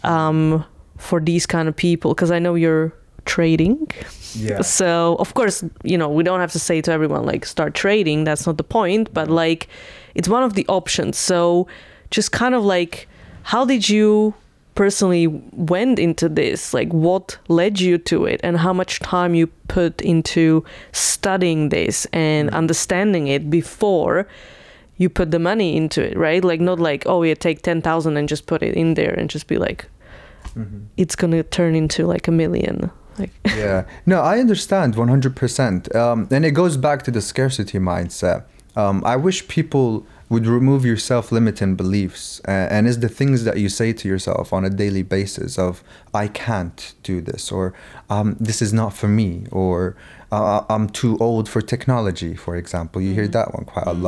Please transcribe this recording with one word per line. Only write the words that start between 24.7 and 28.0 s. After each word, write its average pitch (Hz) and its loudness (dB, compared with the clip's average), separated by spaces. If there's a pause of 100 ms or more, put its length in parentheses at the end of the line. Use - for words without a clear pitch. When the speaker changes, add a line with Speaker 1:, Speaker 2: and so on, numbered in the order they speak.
Speaker 1:
you 180 2
put 170 -2
the 170 2
money 180 0
into 156 0
it, - -4
right? 165 2
Like, 170 2
not 180 2
like, 151 0
"Oh, 180 2
yeah, 160 2
take 160 -2
ten 165 0
thousand 160 0